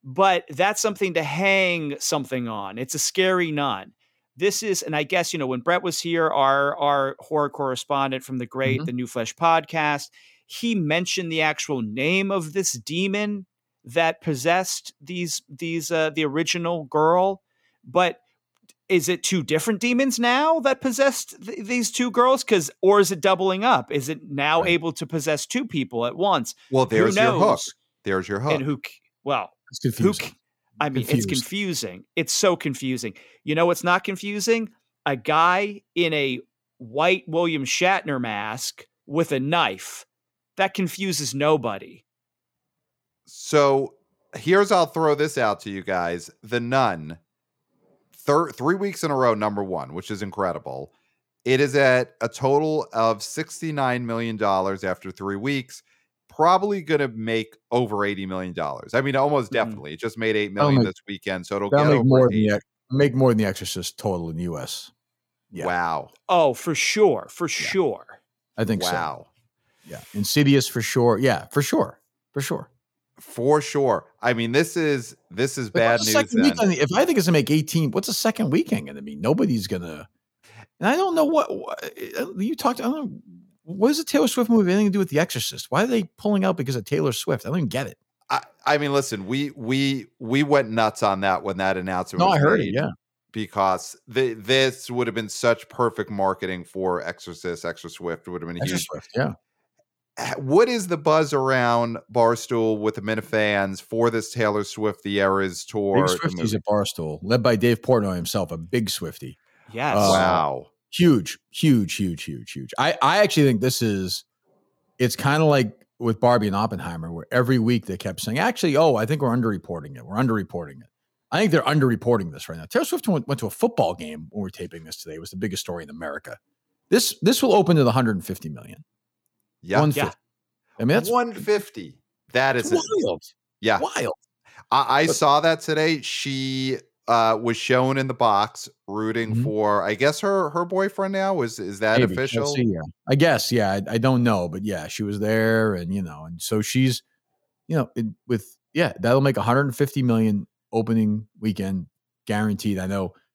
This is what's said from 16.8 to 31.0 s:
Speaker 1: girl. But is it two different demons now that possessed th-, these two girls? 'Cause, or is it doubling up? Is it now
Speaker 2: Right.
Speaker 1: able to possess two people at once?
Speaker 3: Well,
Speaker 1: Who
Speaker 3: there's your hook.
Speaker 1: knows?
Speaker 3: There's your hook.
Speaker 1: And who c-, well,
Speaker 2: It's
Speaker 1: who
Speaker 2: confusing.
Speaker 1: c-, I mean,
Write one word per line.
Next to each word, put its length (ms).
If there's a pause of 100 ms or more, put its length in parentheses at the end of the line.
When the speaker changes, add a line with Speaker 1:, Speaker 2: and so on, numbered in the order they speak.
Speaker 1:
girl. 560 (420)
But 360 (680)
is 220
it 140
two 200
different 380
demons 380
now 420
that 200
possessed 540 (100)
th-, 200
these 260
two 180
girls? 360
'Cause, 260 (100)
or 200
is 100
it 100
doubling 440
up? 260
Is 160
it 120 (100)
now 320
Speaker 2:
Right. 100
Speaker 1:
able 220
to 120
possess 400
two 200
people 400
at 100
once? 400 (160)
Speaker 3:
Well, 140
Speaker 1:
Who 60
Speaker 3:
there's 260
your 160
hook. 80
Speaker 1:
knows? 320 (320)
Speaker 3:
There's 240
your 100
hook. 140
Speaker 1:
And 100
who 220
c-, 80 (300)
well, 280 (180)
Speaker 2:
It's 140
Speaker 1:
who 80
Speaker 2:
confusing. 380
Speaker 1:
c-, 60 (460)
I 80
mean, 140